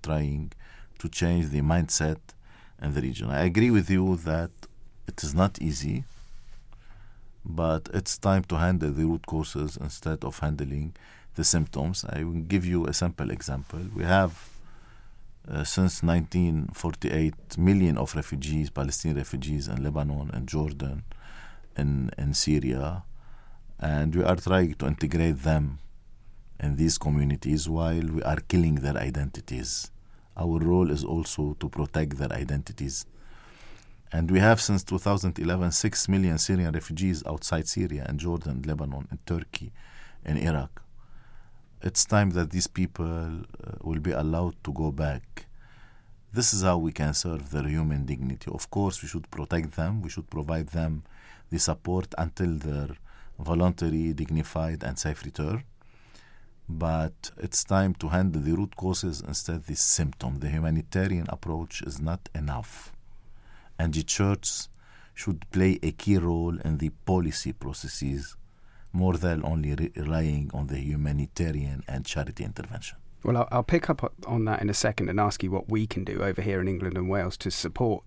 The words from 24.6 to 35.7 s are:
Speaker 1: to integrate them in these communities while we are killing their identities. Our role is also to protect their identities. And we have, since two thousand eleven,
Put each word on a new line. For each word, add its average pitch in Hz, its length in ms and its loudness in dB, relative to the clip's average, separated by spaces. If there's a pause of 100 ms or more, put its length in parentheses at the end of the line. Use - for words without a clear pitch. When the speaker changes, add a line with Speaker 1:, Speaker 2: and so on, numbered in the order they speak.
Speaker 1:
to 69 140 -4
integrate 76 560 2
them 73 360 2 (800)
in 71 160 0
these 80 220 4
communities 73 720 2
while 82 320 2
we 78 220 -2
are 76 160 0 (100)
killing 82 260 6
their 69 220 0
identities. - 920 -4 (460)
Our 85 240 0
role 87 320 6
is 76 120 0
also 76 580 -2
to 73 80 -2
protect 73 480 -2
their 69 160 -2
identities. 71 720 -4 (1080)
And 82 200 2
we 95 80 8
have, 110 220 8
since 98 220 2
two 92 140 -2
thousand 92 400 2
eleven, 87 340 2